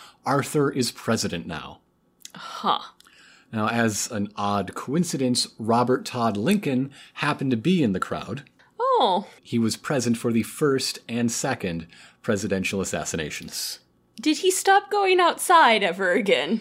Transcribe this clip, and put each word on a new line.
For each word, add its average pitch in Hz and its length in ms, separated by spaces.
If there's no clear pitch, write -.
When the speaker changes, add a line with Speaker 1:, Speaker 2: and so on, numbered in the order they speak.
Speaker 1:
Arthur 139 460
is 123 200
president 90 560
now." 76 320
Speaker 2:
Huh. - 440
Speaker 1:
Now, 107 180
as 113 420
an 101 240
odd 101 400
coincidence, 135 720
Robert 120 480
Todd 113 320
Lincoln 139 540
happened 143 360
to 120 60
be 165 240
in 110 120
the 92 60
crowd. 92 440
Speaker 2:
Oh. 285 500
Speaker 1:
He - 160
was 113 200
present 120 400
for 117 160
the 113 100
first 135 640
and 120 240
second 90 560
presidential 98 600
assassinations. - 1000
Speaker 2:
Did 302 200
he 370 120
stop 403 400
going 381 300
outside 302 640
ever 185 280
again? 190 500